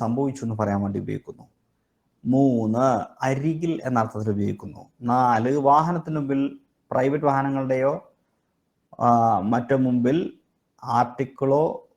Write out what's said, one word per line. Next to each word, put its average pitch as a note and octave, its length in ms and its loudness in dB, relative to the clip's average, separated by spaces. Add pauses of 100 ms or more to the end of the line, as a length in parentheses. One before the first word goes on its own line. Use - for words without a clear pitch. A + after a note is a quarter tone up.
സംഭവിച്ചു C3 440 -2
എന്ന് A2+ 160 -4
പറയാൻ G2+ 240 0
വേണ്ടി G2 180 -4
ഉപയോഗിക്കുന്നു. - 420 -10 (760)
മൂന്ന്, B2 640 2 (420)
അരികിൽ D#3+ 440 -2 (140)
എന്ന A#2+ 160 2
അർത്ഥത്തിൽ G#2+ 320 -4
ഉപയോഗിക്കുന്നു. G2 480 -6 (300)
നാല്, B2 400 2 (160)
വാഹനത്തിന് D#3+ 500 2
മുമ്പിൽ, C#3 240 -2 (480)
പ്രൈവറ്റ് C#3 380 0
വാഹനങ്ങളുടെയോ, C3+ 680 0 (1120)
ആ, - 20 6 (460)
മറ്റോ A#2+ 320 0
മുമ്പിൽ B2 320 2 (800)
ആർട്ടിക്കിളോ C3+ 680 0 (320)